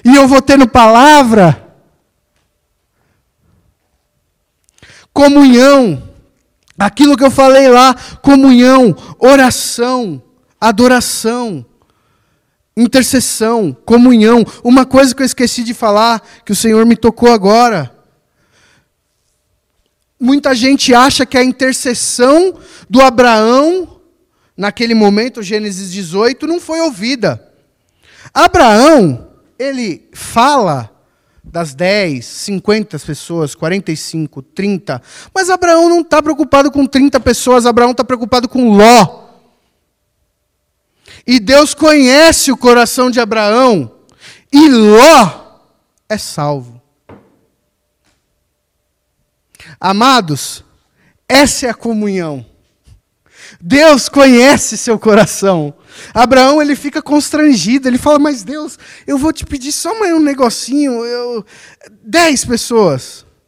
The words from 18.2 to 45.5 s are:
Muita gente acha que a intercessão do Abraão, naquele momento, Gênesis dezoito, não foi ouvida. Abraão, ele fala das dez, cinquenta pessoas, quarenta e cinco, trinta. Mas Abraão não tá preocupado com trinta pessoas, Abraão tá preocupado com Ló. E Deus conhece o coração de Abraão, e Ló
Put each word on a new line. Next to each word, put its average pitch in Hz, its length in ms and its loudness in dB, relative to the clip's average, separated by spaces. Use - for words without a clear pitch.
Muita 269 340 -2
gente 262 400 0
acha 254 320 2
que - 100 -6
a 247 60 2
intercessão 262 1120 -2
do 240 140 2
Abraão, 254 1000 0
naquele 226 380 -6
momento, 214 480 0
Gênesis 196 480 -10
dezoito, 202 560 -6
não 330 140 -6
foi 320 200 -8
ouvida. 226 640 -6
Abraão, 262 960 2
ele 247 540 -10
fala 220 840 -2
das 165 240 -10
dez, 175 520 -4
cinquenta 208 720 -6
pessoas, 156 560 -10
quarenta 180 360 -8
e 156 60 -8
cinco, 151 460 -12
trinta. 190 580 -8
Mas 370 140 -6
Abraão 349 400 0
não 339 160 0
tá 311 180 -2
preocupado 285 480 -2
com 277 140 -2
trinta 269 340 0
pessoas, 247 460 0
Abraão 240 300 0
tá 254 100 -4
preocupado 247 440 -4
com 240 280 0
Ló. 214 520 2
E 247 140 0
Deus 277 320 2
conhece 302 800 2
o - 40 -4
coração 240 540 0
de 233 80 -6
Abraão, 220 720 -2
e 294 160 6
Ló 226 880 4